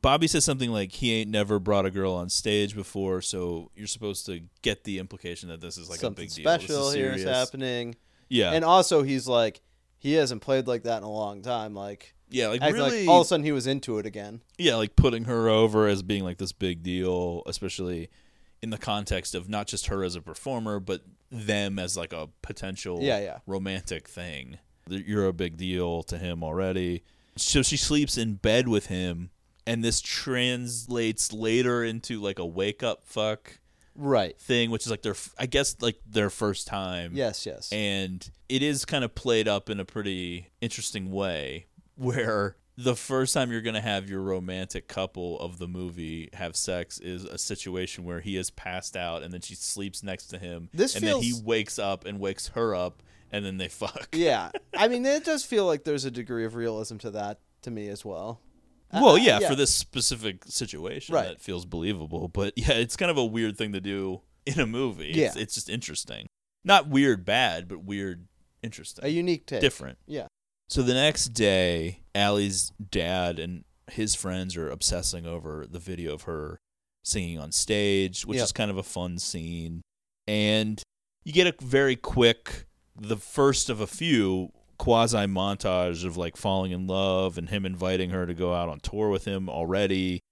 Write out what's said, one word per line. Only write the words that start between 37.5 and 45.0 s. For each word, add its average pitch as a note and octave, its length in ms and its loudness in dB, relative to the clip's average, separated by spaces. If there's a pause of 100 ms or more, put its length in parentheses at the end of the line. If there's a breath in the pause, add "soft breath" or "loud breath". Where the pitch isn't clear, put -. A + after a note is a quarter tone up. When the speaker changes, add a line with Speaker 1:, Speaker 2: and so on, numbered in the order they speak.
Speaker 1:
And G2 580 -2 (200)
it C3 120 2
is C#3+ 240 0
kind C#3 200 0
of A2 100 -6
played A2+ 320 2
up G#2 220 0
in G2+ 100 -4
a F#2+ 60 -4
pretty F2+ 640 -6 (120)
interesting G#2 500 -6
way, E2+ 560 -4 (280)
where A2+ 640 0 (200)
the B2 180 2
first C3 380 0
time B2+ 200 2
you're A2+ 80 -2
gonna A2 180 -2
have G2+ 300 -2
your F#2+ 120 -4
romantic F#2 680 -4
couple F2+ 500 -6